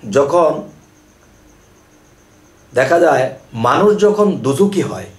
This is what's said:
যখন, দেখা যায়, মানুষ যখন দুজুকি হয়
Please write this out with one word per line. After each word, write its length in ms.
যখন, 500
দেখা 260
যায়, 360
মানুষ 480
যখন 300
দুজুকি 500
হয় 240